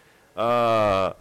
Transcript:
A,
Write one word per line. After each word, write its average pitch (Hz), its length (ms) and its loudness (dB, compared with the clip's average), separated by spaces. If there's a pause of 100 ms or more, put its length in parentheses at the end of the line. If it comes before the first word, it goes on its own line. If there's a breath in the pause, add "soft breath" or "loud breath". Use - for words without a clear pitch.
(360 soft breath)
A, 110 840 0